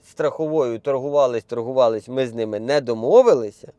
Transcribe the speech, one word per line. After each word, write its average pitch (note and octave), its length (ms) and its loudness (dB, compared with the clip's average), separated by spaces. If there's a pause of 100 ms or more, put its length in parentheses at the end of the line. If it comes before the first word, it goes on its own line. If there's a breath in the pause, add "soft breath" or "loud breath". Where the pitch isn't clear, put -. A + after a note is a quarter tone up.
(100)
Страховою D3+ 680 -2
торгувались, C3+ 640 0
торгувались, A#2 640 -2
ми C3 180 -2
з A2+ 80 -12
ними A2 260 -4
не C3+ 200 0
домовилися. B2 1000 2